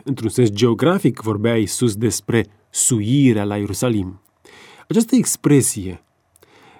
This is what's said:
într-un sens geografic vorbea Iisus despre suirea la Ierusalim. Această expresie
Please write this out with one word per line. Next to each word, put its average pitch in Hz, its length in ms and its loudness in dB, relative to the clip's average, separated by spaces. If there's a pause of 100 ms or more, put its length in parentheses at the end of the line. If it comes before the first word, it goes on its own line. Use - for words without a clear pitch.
într-un 113 260 -6
sens 117 200 2
geografic 120 720 0
vorbea 113 360 -2
Iisus 110 380 -2
despre 110 520 -2 (220)
suirea 117 760 2
la 101 140 -4
Ierusalim. 101 640 -4 (680)
Această 226 280 0
expresie 120 880 0 (760)